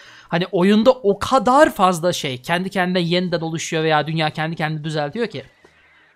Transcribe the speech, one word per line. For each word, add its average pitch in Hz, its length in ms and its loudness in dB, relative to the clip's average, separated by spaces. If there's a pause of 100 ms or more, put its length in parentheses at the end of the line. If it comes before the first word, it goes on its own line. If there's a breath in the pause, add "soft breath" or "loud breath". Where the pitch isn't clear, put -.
(280 loud breath)
Hani 170 240 -2
oyunda 208 400 4
o 202 280 2
kadar 262 540 4
fazla 180 400 0
şey 127 280 -6
kendi 180 280 -2
kendine 180 300 -2
yeniden 175 420 -2
oluşuyor 160 420 -4
veya 151 240 2
dünya 160 220 -2
kendi 160 260 -6
kendini 156 280 -4
düzeltiyor 156 440 -4
ki. 135 160 -10 (720 soft breath)